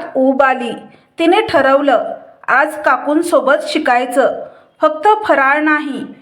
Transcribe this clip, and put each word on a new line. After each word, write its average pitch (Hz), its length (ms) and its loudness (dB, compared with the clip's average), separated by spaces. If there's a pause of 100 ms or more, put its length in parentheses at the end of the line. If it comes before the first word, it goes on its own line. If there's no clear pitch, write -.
(140)
ऊब 269 280 2
आली. 247 300 0 (460)
तिने 339 220 4
ठरवलं, 277 720 0 (340)
आज 294 340 0
काकूंसोबत 294 800 0
शिकायचं. 262 800 -2 (380)
फक्त 311 280 0 (180)
फराळ 285 320 2
नाही, 302 480 -2 (160)